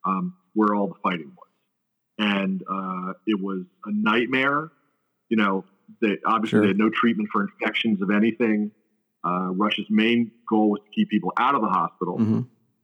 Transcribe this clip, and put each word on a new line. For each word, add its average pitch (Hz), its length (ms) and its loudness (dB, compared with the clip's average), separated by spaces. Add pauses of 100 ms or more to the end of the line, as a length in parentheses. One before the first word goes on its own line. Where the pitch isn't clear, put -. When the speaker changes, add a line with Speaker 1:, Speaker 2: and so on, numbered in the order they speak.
Speaker 1:
um, 92 300 -2 (200)
where 107 200 4
all 101 140 -2
the 82 140 -12
fighting 82 340 -4
was. - 120 -20 (680)
And, 98 500 -2
uh, 95 440 -6 (140)
it 107 140 0
was 95 240 -6 (200)
a 104 80 -8
nightmare. 131 800 0 (560)
You 113 80 0
know, 98 280 2 (360)
they, 104 260 0
obviously 110 300 0
Speaker 2:
Sure. 107 60 6
Speaker 1:
they 104 60 4
had 95 100 2
no 110 120 4
treatment 107 420 0
for 101 100 0
infections 107 600 -2
of 98 80 0
anything. 107 600 2 (520)
Uh, 90 280 -2
Rush's 101 380 -2
main 113 420 2 (160)
goal 107 220 4
was 101 100 0
to - 120 -20
keep 107 160 0
people 90 300 0
out 131 160 2
of 123 80 0
the 104 60 0
hospital. 90 500 -2
Speaker 2:
Mm-hmm. 110 220 2 (440)